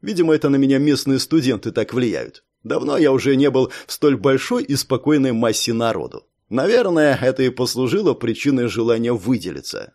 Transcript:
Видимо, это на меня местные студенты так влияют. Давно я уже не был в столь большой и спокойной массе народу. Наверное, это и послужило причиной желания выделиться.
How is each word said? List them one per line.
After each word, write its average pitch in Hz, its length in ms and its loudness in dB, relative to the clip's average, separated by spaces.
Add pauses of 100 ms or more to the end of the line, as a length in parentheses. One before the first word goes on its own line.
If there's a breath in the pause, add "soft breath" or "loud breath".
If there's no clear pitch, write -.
Видимо, 170 340 2
это 151 140 0
на 139 80 4
меня 135 200 4
местные 139 420 2
студенты 127 520 0
так 113 220 -4
влияют. 101 500 -4 (200)
Давно 165 340 -2
я 147 140 4
уже 135 240 2
не 143 140 4
был 127 220 0 (160 loud breath)
в - 40 -12
столь 143 260 0
большой 135 460 0
и 143 120 -2
спокойной 135 560 0
массе 113 420 0
народу. 110 540 -4 (220)
Наверное, 160 720 2
это 131 220 0
и 127 80 2
послужило 127 640 -2
причиной 120 540 -2
желания 117 460 0
выделиться. 90 800 -6